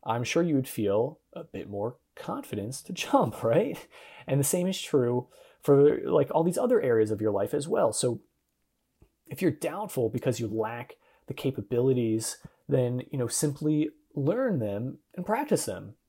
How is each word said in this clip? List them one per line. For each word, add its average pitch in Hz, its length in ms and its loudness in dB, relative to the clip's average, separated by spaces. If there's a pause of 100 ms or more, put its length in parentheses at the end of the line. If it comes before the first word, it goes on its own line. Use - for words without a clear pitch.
I'm 120 200 -2
sure 165 200 0
you 165 120 2
would 135 120 0
feel 110 520 0 (140)
a 175 100 -12
bit 98 260 -12
more 101 260 -8 (200)
confidence 131 680 -8
to - 100 -10
<laughs> - 120 -8
jump, 226 380 2
right? 175 440 0 (400)
And 139 120 2
the 143 60 2
same 180 220 0
is 190 120 -2
true 123 480 0 (340)
for, 143 420 6
like, - 280 2
all 160 120 2
these 175 140 0
other 247 240 4
areas 110 300 4
of 104 100 -4
your 107 100 2
life 101 220 0
as 147 140 -2
well. 190 260 2
So 120 280 -2 (1040)
if - 140 -8
you're 175 100 4
doubtful 151 580 -4
because 117 300 -2
you 117 80 -4
lack 110 480 -4 (320)
the 135 60 -8
capabilities, 120 1040 0 (300)
then, 127 440 0
you 147 60 -6
know, 123 100 -2
simply 151 600 0 (260)
learn 185 440 0
them 107 400 -4 (160)
and 180 100 -8
practice 220 400 0
them. 104 300 -8 (140)